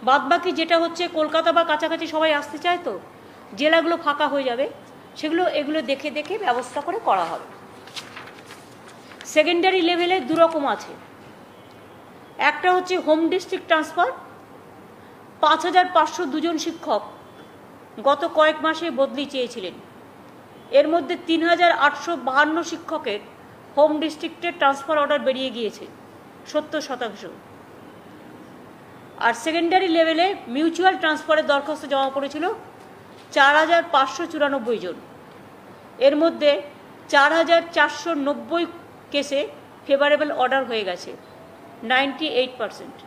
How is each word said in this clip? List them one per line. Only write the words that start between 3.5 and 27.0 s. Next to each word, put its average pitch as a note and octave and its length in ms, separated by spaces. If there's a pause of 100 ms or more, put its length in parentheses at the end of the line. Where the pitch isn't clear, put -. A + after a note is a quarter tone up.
জেলাগুলো D#4+ 440
ফাঁকা D4 280
হয়ে C#4 180
যাবে, A#3+ 160 (520)
সেগুলো E4 240 (180)
এগুলো D4 180 (120)
দেখে C#4 180 (100)
দেখে D4+ 160 (120)
ব্যবস্থা B3 400
করে F4 120 (100)
করা F#3+ 240
হবে। - 140 (1900)
সেকেন্ডারি F4 540
লেভেলে F4 280 (120)
দু D#4+ 140
রকম D#4+ 220 (100)
আছে, - 180 (1600)
একটা D4+ 260
হচ্ছে F4+ 180 (120)
হোম D#4 140 (120)
ডিস্ট্রিক্ট F#4+ 380
ট্রান্সফার, E4 380 (1300)
পাঁচ D#4 260
হাজার F4+ 180 (100)
পাঁচশো D#4 260 (120)
দুজন D#4+ 300
শিক্ষক C#4+ 380 (1040)
গত D4 140 (160)
কয়েক D#4 280
মাসে D#4+ 200 (140)
বদলি C4+ 240 (100)
চেয়েছিলেন, A3 400 (1040)
এর D4 140
মধ্যে F4 220 (140)
তিন E4 120 (100)
হাজার E4+ 220 (140)
আটশো D4 260 (160)
বাহান্ন D4 280 (140)
শিক্ষকের B3 500 (560)
হোম D4+ 160 (100)
ডিস্ট্রিক্টে D#4+ 460 (120)
ট্রান্সফার C#4 420
অর্ডার C#4+ 240
বেরিয়ে C4 300
গিয়েছে, A3 280 (680)
সত্তর D4+ 380
শতাংশ। B3 340 (2000)